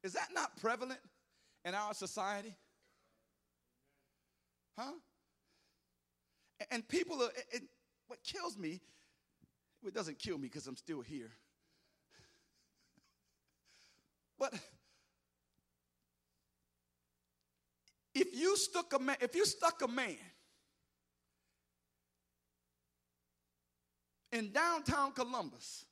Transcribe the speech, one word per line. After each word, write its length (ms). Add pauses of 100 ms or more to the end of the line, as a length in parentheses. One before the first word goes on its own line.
Is 120
that 200
not 260
prevalent 400 (640)
in 120
our 180
society? 640 (2250)
Huh? 140 (1700)
A-, 140
and 140
people 340
are, 60
a-, 300
and 100 (400)
what 160
kills 340
me, 240 (1040)
it 80
doesn't 240
kill 220
me 100
'cause 160
I'm 100
still 260
here. 300 (3000)
But 140 (3500)
if 200
you 220
stuck 360
a 60
ma-, 220
if 140
you 100
stuck 380
a 40
man 300 (4000)
in 200
downtown 600
Columbus 800